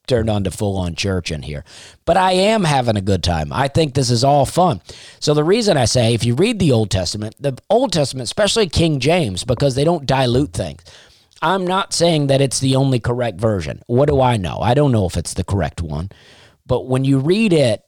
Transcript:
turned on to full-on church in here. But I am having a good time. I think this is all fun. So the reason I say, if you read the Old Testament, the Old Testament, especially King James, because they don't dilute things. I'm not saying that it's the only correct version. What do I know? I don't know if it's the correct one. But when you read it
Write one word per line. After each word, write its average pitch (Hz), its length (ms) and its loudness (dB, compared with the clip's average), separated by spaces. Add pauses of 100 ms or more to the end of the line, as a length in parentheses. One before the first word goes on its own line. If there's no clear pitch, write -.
turned 113 220 0
on 104 160 -2
to 92 60 -4
full-on 95 440 -4
church 92 360 -4
in 78 100 -6
here. 73 240 -10 (400)
But 170 140 2
I 185 140 2
am 202 320 2
having 123 340 0
a - 20 -4
good 95 220 0
time. 80 280 -2
I 131 180 -2
think 156 260 -2
this 127 160 0
is 120 140 0
all 139 200 4
fun. 160 380 0 (360)
So 147 140 0
the 151 100 2
reason 196 360 2
I 117 80 2
say, 120 260 2
if 117 140 0
you 120 80 2
read 202 240 0
the 165 140 4
Old 110 180 2
Testament, 104 500 -6
the 135 160 -4 (140)
Old 240 240 2
Testament, 135 300 -2
especially 202 440 0
King 156 320 0
James, 135 420 0
because 131 320 0
they 139 100 0
don't 165 200 0
dilute 131 480 0
things. 87 300 -8 (580)
I'm 180 260 0
not 185 280 -4
saying 160 320 2
that 135 160 2
it's 135 180 -2
the 131 160 2
only 131 240 2
correct 120 400 -4
version. 95 460 -4
What 139 240 2
do 135 100 2
I 123 160 4
know? 73 240 -4
I 110 140 2
don't 143 180 2
know 104 140 2
if 85 100 -4
it's - 160 -6
the 90 120 -4
correct 87 360 -4
one. 80 300 -6 (540)
But 123 220 -2
when 131 180 -2
you 139 140 2
read 185 340 2
it 127 360 2